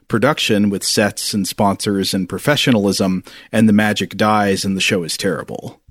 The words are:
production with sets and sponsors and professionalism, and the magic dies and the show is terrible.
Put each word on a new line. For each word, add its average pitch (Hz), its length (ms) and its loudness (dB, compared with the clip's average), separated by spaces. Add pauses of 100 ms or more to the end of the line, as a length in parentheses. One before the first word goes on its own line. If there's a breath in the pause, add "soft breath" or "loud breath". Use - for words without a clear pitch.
production 113 600 2
with 98 140 -4
sets - 500 -2
and 98 140 -2
sponsors 98 680 0
and 95 160 -2
professionalism, 98 960 0 (280 loud breath)
and 110 160 4
the 107 60 6
magic 104 420 0
dies 104 480 2
and 98 140 -2
the 92 40 -4
show 92 220 0
is 78 140 -8
terrible. - 600 -6 (120)